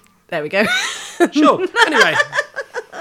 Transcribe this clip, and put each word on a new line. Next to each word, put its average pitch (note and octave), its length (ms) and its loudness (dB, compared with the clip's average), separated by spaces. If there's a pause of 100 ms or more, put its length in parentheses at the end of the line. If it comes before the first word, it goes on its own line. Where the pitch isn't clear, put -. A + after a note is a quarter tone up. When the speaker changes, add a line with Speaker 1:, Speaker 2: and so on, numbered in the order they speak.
(280)
Speaker 1:
There E3 160 -6
we D3+ 60 -8
go. G3 140 0 (320)
<laughs> - 380 -2
Speaker 2:
Sure. D4 280 4 (260)
Anyway. - 280 2 (840)